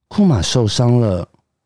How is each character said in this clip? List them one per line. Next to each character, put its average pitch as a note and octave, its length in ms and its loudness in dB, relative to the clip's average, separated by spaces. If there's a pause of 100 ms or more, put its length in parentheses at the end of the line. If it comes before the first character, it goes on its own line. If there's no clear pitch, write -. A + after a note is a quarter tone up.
库 G#3 160 0
玛 C#3+ 160 2
受 A#2 260 -2
伤 A#2+ 320 0
了， F#2+ 300 -2 (380)